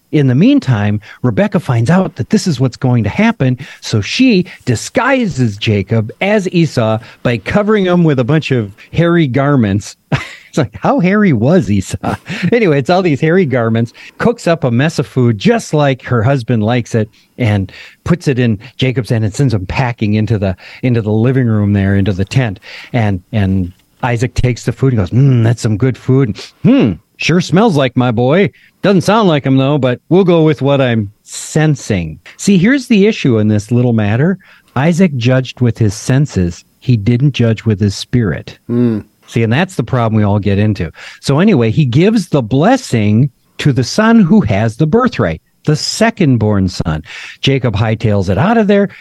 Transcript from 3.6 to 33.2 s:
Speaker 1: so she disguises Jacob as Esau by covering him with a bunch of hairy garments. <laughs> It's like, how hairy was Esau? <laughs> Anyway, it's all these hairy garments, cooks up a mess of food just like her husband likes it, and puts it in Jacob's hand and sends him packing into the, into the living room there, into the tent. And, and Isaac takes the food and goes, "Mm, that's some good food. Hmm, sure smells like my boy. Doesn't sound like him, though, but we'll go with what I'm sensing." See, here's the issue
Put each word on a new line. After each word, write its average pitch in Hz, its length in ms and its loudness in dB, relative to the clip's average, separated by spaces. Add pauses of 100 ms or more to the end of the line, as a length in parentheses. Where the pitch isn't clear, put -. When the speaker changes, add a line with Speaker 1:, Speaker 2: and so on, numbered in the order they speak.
Speaker 1:
so 107 200 -2
she 220 460 0 (180)
disguises 151 920 -2
Jacob 107 540 -2 (100)
as 196 280 0
Esau 120 480 0 (240)
by 120 160 -2
covering 208 480 0
him 180 180 2
with 151 140 2
a 127 60 2
bunch 147 260 -2
of 107 260 -2 (160)
hairy 170 360 2
garments. 123 680 0 (160)
<laughs> 151 60 -2 (320)
It's - 80 -8
like, 127 160 -2
how 247 260 -2
hairy 202 320 2
was 127 380 2
Esau? 104 460 -4 (180)
<laughs> 185 180 -2
Anyway, 190 280 2
it's 135 100 -4
all 180 140 2
these 165 180 0
hairy 170 240 2
garments, 117 480 -2 (240)
cooks 240 300 -2
up 165 160 0
a 127 80 0
mess 135 260 0
of 147 80 -2
food 120 320 0
just 220 380 -2
like 139 260 0
her 117 220 -2
husband 120 400 0
likes 120 320 -2
it, 110 120 -2 (300)
and 104 340 -2 (320)
puts - 240 -2
it 131 120 0
in 117 180 0 (200)
Jacob's 127 340 -2
hand 113 120 0
and 104 120 -2
sends 135 180 0
him 95 140 -2
packing 117 480 -2
into 107 240 0
the, 95 180 -2 (240)
into 120 220 0
the 104 80 -2
living 123 340 0
room 104 280 0
there, 98 220 2
into 98 180 0
the 95 120 -4
tent. 113 340 -2 (340)
And, 104 280 0 (100)
and 95 400 -2 (300)
Isaac 120 320 -2
takes 123 320 -2
the 127 60 -4
food 135 220 0
and 113 40 0
goes, 95 140 -2
"Mm, 127 320 4
that's 113 180 0
some 107 160 -2
good 123 220 0
food. 127 360 0 (280)
Hmm, 240 300 4 (240)
sure 170 240 0
smells 190 360 2
like 131 180 0
my 127 140 2
boy. 131 400 2 (320)
Doesn't 185 200 2
sound 202 280 2
like 147 160 0
him, 135 120 2
though, 135 200 0
but 123 320 -2
we'll 185 140 4
go 170 200 2
with 156 200 0
what 139 180 2
I'm 113 300 0 (420)
sensing." 117 640 -2 (180)
See, 202 200 2
here's 247 300 0
the 202 200 4
issue 143 300 0